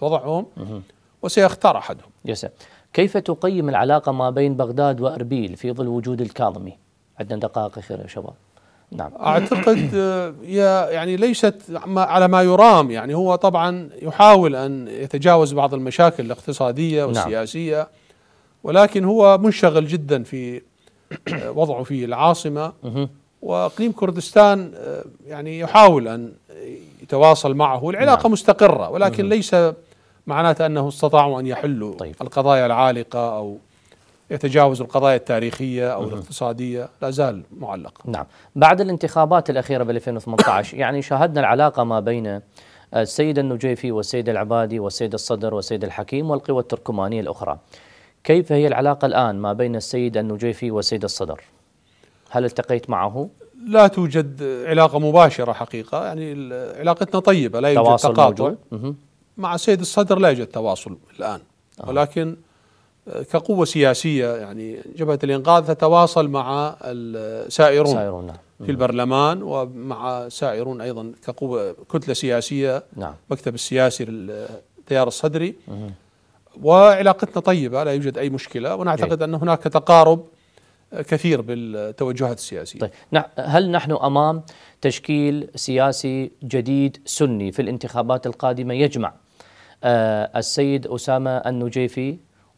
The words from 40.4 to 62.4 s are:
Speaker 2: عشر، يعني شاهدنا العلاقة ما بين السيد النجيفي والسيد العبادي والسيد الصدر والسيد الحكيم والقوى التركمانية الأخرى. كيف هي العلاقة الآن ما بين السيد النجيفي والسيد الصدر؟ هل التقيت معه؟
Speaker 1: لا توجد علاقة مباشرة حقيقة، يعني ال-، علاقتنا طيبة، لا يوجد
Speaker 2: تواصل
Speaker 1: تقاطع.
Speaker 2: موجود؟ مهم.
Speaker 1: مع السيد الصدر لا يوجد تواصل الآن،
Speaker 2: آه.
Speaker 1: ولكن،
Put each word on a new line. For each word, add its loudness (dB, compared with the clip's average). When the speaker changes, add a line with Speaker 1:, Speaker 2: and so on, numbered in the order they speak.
Speaker 2:
عشر، -2
يعني -2
شاهدنا -2
العلاقة 2
ما -2
بين -6
السيد 0
النجيفي -4
والسيد -4
العبادي -2
والسيد -6
الصدر -6
والسيد -6
الحكيم -8
والقوى -4
التركمانية -6
الأخرى. -8
كيف 2
هي 2
العلاقة 0
الآن 0
ما -4
بين -4
السيد -4
النجيفي -6
والسيد -4
الصدر؟ -8
هل -2
التقيت -4
معه؟ -4
Speaker 1:
لا 8
توجد -2
علاقة 4
مباشرة 4
حقيقة، -8
يعني -8
ال-، -12
علاقتنا 0
طيبة، 2
لا 2
يوجد 4
Speaker 2:
تواصل 6
Speaker 1:
تقاطع. 4
Speaker 2:
موجود؟ -2
مهم. -8
Speaker 1:
مع -4
السيد 2
الصدر 0
لا 6
يوجد 0
تواصل -6
الآن، -8
Speaker 2:
آه. -12
Speaker 1:
ولكن، -2